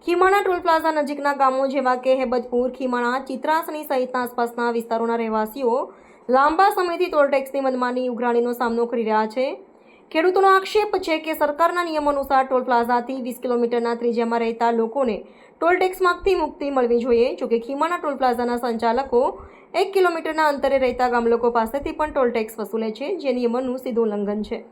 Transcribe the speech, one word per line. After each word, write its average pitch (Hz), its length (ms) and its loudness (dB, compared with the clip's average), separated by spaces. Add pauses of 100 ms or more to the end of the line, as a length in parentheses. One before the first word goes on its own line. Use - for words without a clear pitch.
ખીમાણા 370 360 2
ટોલ 370 160 0
પ્લાઝા 320 440 2
નજીકના 285 300 -2
ગામો 269 340 2
જેવા 254 300 0
કે 262 180 2
હેબતપુર, 247 560 0
ખીમાણા, 247 480 -2
ચિત્રાસણી 302 640 -2
સહિતના 254 400 -2
આસપાસના 240 480 -2
વિસ્તારોના 233 460 -2
રહેવાસીઓ 226 760 -2 (380)
લાંબા 311 400 4
સમયથી 359 360 0
ટોલ 294 220 2
ટેક્સની 269 320 0
મનમાની 254 480 -2
ઉઘરાણીનો 240 440 0
સામનો 233 340 -2
કરી 233 160 -4
રહ્યા 214 240 0
છે. 269 320 -4 (540)
ખેડૂતોનો 370 360 4
આક્ષેપ 392 480 2
છે 330 220 0
કે 311 160 -6
સરકારના 320 500 0
નિયમો 302 260 -2
અનુસાર 277 340 2
ટોલ 262 180 0
પ્લાઝાથી 240 600 0
વીસ 240 200 -6
કિલોમીટરના 240 520 0
ત્રિજ્યામાં 233 460 0
રહેતા 233 300 0
લોકોને 226 540 0 (360)
ટોલ 349 160 4
ટેક્સમાંથી 370 580 0
મુક્તિ 294 360 -2
મળવી 240 280 2
જોઈએ. 247 380 2
જો 262 100 -6
કે 233 120 0
ખીમાણા 285 380 -2
ટોલ 320 180 -4
પ્લાઝાના 240 420 0
સંચાલકો 240 840 0 (360)
એક 381 180 0
કિલોમીટરના 320 560 2
અંતરે 269 300 2
રહેતા 247 300 0
ગામ 233 180 0
લોકો 233 240 2
પાસેથી 240 420 -2
પણ - 180 -2
ટોલ 269 200 2
ટેક્સ 220 280 -4
વસૂલે 220 320 -4
છે, 302 260 -6
જે 285 160 -2
નિયમોનું 247 460 -2
સીધું 226 260 -2
ઉલ્લંઘન 208 380 -2
છે. 220 300 -8